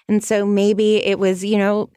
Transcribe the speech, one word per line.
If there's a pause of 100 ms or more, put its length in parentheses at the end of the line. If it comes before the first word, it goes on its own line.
And
so
maybe
it
was,
you
know,